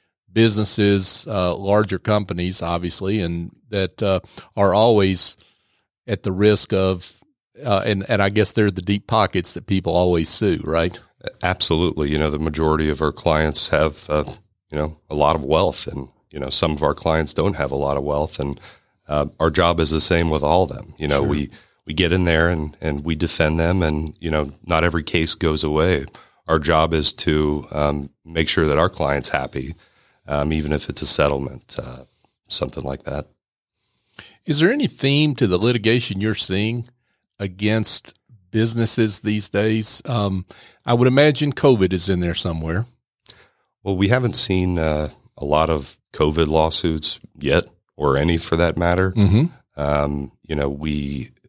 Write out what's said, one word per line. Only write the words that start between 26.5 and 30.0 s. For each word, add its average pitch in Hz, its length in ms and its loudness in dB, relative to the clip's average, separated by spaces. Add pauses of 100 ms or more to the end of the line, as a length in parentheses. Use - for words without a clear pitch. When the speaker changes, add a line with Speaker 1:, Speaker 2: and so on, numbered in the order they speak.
Speaker 2:
job 80 340 2
is 76 200 2
to, 76 580 -2
um, 73 360 -2 (160)
make 82 240 -4
sure 80 200 2
that 73 100 2
our 85 100 4
client's 71 400 -2
happy, 67 460 -6 (520)